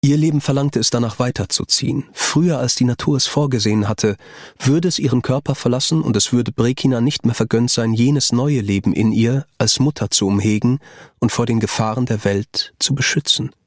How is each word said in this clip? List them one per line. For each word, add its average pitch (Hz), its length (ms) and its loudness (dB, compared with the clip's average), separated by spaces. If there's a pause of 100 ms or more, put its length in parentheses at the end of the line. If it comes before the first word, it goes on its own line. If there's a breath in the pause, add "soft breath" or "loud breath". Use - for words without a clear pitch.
Ihr 143 120 4
Leben 156 220 2
verlangte 139 400 0
es 156 120 0
danach 120 260 -2
weiterzuziehen. - 960 -2
Früher, 160 460 0
als 123 160 -2
die - 80 2
Natur 123 340 0
es - 80 0
vorgesehen 110 640 0
hatte, 107 280 0 (420 loud breath)
würde 160 280 2
es 165 120 -2
ihren 127 240 0
Körper 135 320 -2
verlassen 131 480 0
und 113 120 0
es - 160 0
würde 120 200 0
Brekina 123 500 0
nicht 139 240 -2
mehr 123 80 2
vergönnt 117 380 0
sein, 113 200 0
jenes 123 400 2
neue 131 300 0
Leben 98 320 0
in 107 180 2
ihr 113 360 0 (100)
als - 220 0
Mutter 131 320 0
zu - 160 0
umhegen 107 500 2 (400 loud breath)
und 117 140 0
vor 120 160 0
den 117 120 0
Gefahren 110 460 -2
der 110 180 -4
Welt - 540 -2
zu - 160 -2
beschützen. - 560 -2 (180)